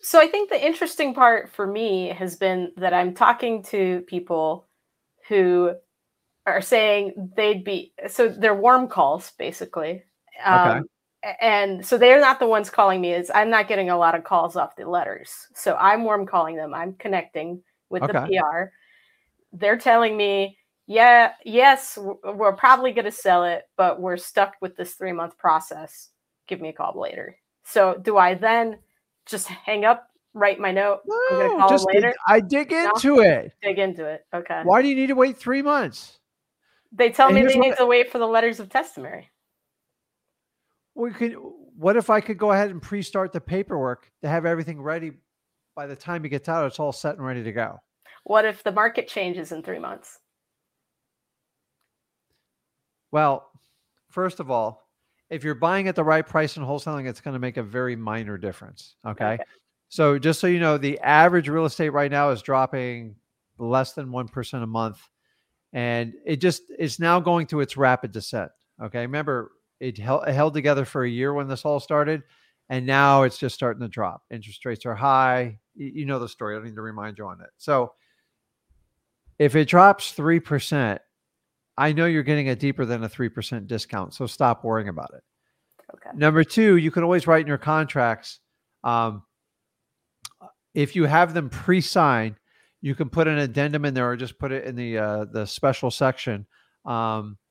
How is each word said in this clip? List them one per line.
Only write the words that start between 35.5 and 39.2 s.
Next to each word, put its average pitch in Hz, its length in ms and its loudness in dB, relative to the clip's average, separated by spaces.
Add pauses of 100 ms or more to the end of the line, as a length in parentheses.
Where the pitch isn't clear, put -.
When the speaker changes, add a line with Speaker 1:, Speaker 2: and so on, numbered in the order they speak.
Speaker 2:
months? 277 580 -4 (760)
Speaker 1:
They 233 160 4
tell 269 180 6
Speaker 2:
And 277 80 6
Speaker 1:
me 269 60 6
Speaker 2:
here's 262 120 4
Speaker 1:
they 254 60 4
Speaker 2:
what 262 100 6
Speaker 1:
need - 80 -2
to 254 80 4
wait 247 260 4
for 247 80 -4
the 226 80 0
letters 226 340 0
of 196 80 -18
testimony. 170 600 -8 (1700)